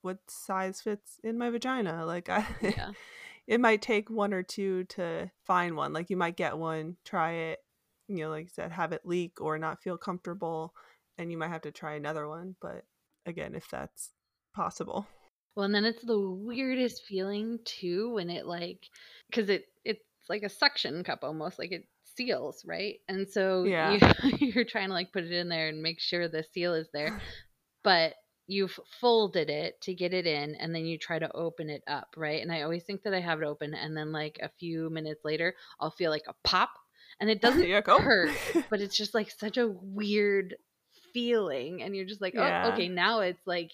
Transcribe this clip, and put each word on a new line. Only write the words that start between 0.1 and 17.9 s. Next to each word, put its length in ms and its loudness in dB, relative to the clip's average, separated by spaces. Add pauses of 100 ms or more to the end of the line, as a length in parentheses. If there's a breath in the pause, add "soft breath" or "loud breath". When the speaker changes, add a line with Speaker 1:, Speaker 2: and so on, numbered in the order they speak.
Speaker 1:
size 520 -4
fits 420 -6
in 160 -2
my 120 0
vagina. 540 -2
Like, 240 -4
<laughs> 20 -2
I, 140 2 (140)
Speaker 2:
Yeah. 340 -2 (540 loud breath)
Speaker 1:
it 140 4
might 220 6
take 260 0
one 240 0
or 100 -2
two 420 -2
to 460 -6 (140)
find 320 2
one. 160 -2
Like, 160 -4
you 80 0
might 200 0
get 200 -2
one, 480 -4
try 280 0
it, 260 -6 (500)
you 80 -4
know, 140 -4
like 140 -8
you 60 -20
said, 220 -8
have 200 -2
it 120 -8
leak 360 -2
or 180 0
not 240 -6
feel 140 -6
comfortable, 800 -6 (420 loud breath)
and 140 -6
you 60 -6
might 120 -4
have 140 -8
to 100 -10
try 220 -8
another 340 -4
one. 320 -10
But 240 -12 (400)
again, 300 -8
if 140 -12
that's 440 -12 (420)
possible. 520 -4 (480 soft breath)
Speaker 2:
Well, 100 0
and 80 0
then 120 4
it's 200 -2
the 140 2
weirdest 840 -2
feeling 580 -4
too 500 -4